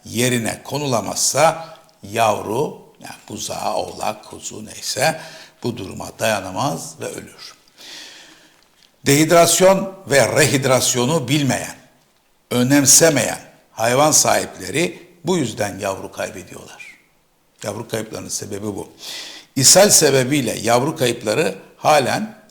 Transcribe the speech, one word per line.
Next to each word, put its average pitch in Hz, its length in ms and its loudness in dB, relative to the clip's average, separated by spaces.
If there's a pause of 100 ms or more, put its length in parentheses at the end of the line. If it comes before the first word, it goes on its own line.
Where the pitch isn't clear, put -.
yerine 113 580 -2
konulamazsa 135 1120 -2 (360)
yavru, 110 640 -2 (220)
yani - 280 -20
buzağı, 101 460 -8
oğlak, 95 500 -8
kuzu 101 420 -16
neyse - 540 -4 (420)
bu 117 140 -6
duruma 85 420 -14
dayanamaz 110 800 -4
ve 120 60 -10
ölür. - 480 -16 (1500)
Dehidrasyon 165 880 4 (120)
ve 131 340 4
rehidrasyonu 131 880 2
bilmeyen, 127 480 -2 (720)
önemsemeyen 127 920 4 (320)
hayvan 127 380 2
sahipleri 113 1000 -2 (140)
bu 175 140 0
yüzden 104 400 -4
yavru 98 340 -6
kaybediyorlar. - 840 -14 (640)
Yavru 110 260 -10
kayıplarının 101 400 -8
sebebi 101 380 -10
bu. 90 220 -10 (680)
İshal 180 340 6
sebebiyle 131 680 2
yavru 127 380 0
kayıpları 107 640 -2 (180)
halen 143 600 0 (120)